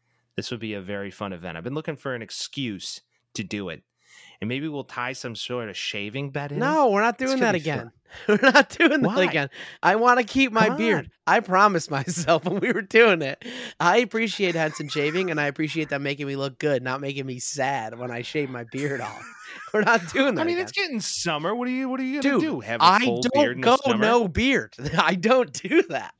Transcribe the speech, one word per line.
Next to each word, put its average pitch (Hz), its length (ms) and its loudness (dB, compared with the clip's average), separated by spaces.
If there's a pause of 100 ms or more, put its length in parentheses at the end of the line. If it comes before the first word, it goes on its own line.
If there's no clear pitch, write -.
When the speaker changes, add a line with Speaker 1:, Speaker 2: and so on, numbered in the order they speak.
(360)
Speaker 1:
This - 160 -6
would 113 80 -8
be 107 140 -8
a 101 60 -8
very 101 300 -8
fun 98 220 -8
event. 85 260 -10
I've 85 60 -12
been 127 100 -8
looking 156 220 -8
for 131 180 -8
an 113 80 -8
excuse - 760 -6 (340)
to 110 80 -6
do 95 280 -6
it. 76 120 -12 (580)
And 104 80 -4
maybe 139 200 -4
we'll 143 160 -8
tie 127 300 -6
some 123 200 -10
sort 120 340 -6
of 95 80 -12
shaving 113 540 -8
bet 143 220 -8
in. 147 80 -6
Speaker 2:
No, 277 300 2
we're 202 100 2
not 226 180 0
Speaker 1:
This 262 120 -2
Speaker 2:
doing 269 100 0
Speaker 1:
could 240 60 4
Speaker 2:
that 214 80 2
Speaker 1:
be 165 60 -2
fun. 143 180 -4
Speaker 2:
again. 117 120 -12 (240)
<laughs> - 140 -4
We're 208 100 4 (140)
not 277 180 6
doing 302 320 4
that 214 140 0
Speaker 1:
Why? 185 80 4
Speaker 2:
again. 147 260 0 (320)
I 190 140 6
wanna 247 260 6
keep 254 300 2
my 220 160 6
Speaker 1:
Come 208 80 0
Speaker 2:
beard. 208 300 2 (200)
Speaker 1:
on. 175 80 6
Speaker 2:
I 233 60 4
promised 190 500 4
myself 156 540 0
<laughs> - 40 -4
when 190 120 -2
we 240 100 0
were 220 120 -2
doing 202 400 6
it. 139 220 -6 (360)
I 175 180 6
appreciate 202 560 0
Henson 156 340 -2
shaving, 156 440 -2
and 151 80 -2
I 147 60 0
appreciate 147 420 -4
them 143 160 -4
making 143 240 -4
me 139 80 -6
look 139 240 -6
good, 135 240 2
not 131 160 -4
making 139 260 -6
me 123 140 -8
sad 127 580 -4
when 123 140 -8
I 120 100 -8
shave 143 280 -4
my 120 200 -10
beard 139 300 -4
off. 107 200 -10 (300)
<laughs> - 240 -12
We're 214 60 2
not 214 320 2
doing 269 240 2
that - 60 -2
Speaker 1:
I - 20 0
mean, 339 140 0
Speaker 2:
again. 381 40 -2
Speaker 1:
it's - 100 -8
getting 320 280 -4
summer. 170 560 -4
What 247 100 -4
are 254 60 -2
you, 262 160 -4
what 262 100 -4
are 262 60 -4
you 269 180 -4
gonna 277 160 2
Speaker 2:
Dude, - 20 4
Speaker 1:
do? 277 200 -2
Have 113 200 -6
a 156 40 6
Speaker 2:
I 202 200 6
Speaker 1:
full 127 180 0
Speaker 2:
don't 247 120 0
Speaker 1:
beard 269 220 4
in 131 60 -8
the - 20 -4
Speaker 2:
go 240 200 6
Speaker 1:
summer? 233 200 2
Speaker 2:
no 226 240 4
beard. 214 480 -2 (100)
<laughs> 160 100 -4
I 175 200 4
don't 220 360 2
do 269 360 2
that. 123 320 -4